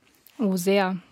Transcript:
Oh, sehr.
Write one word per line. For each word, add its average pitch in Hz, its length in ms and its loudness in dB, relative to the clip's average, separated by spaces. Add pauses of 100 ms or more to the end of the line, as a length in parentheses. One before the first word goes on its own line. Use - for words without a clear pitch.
(380)
Oh, 196 200 -2
sehr. 190 400 0 (140)